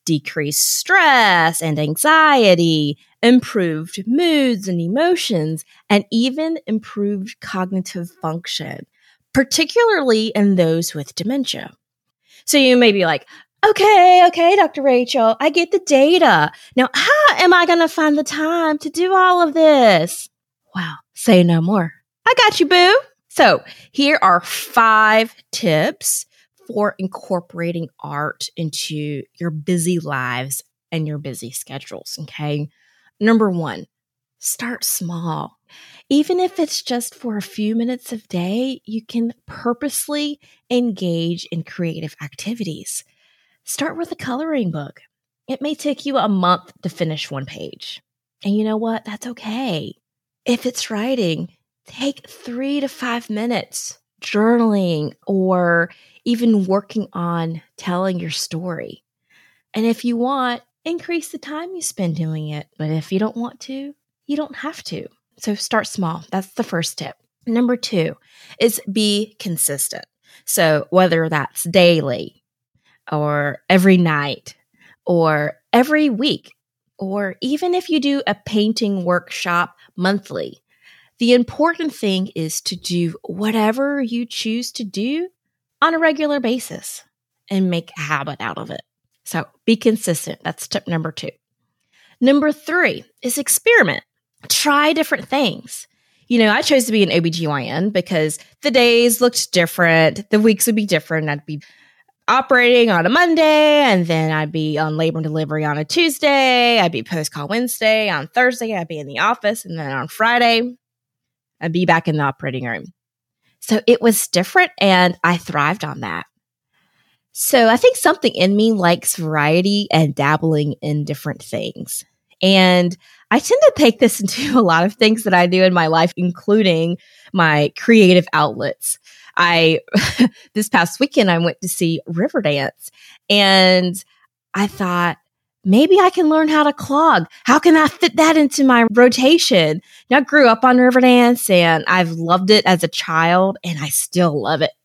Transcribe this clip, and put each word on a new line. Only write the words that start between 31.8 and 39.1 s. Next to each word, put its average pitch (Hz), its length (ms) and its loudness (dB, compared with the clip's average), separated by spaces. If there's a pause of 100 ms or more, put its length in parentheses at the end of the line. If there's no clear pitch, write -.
okay? 147 480 -8 (500)
Number 220 300 2
one, 160 380 -6 (520)
start - 440 -8
small. 165 720 -8 (520)
Even 302 300 0
if 370 200 -4
it's 311 220 -4
just 240 340 -8
for 220 220 -8
a 202 40 -6
few 214 340 -6
minutes 240 380 -6
of 220 140 -14
day, 220 580 -6
you 220 180 -8
can 233 300 -6 (140)